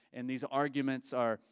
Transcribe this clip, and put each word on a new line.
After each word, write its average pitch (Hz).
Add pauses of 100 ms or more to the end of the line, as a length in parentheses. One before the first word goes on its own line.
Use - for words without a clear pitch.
(140)
and 123
these 131
arguments 139
are, 117 (120)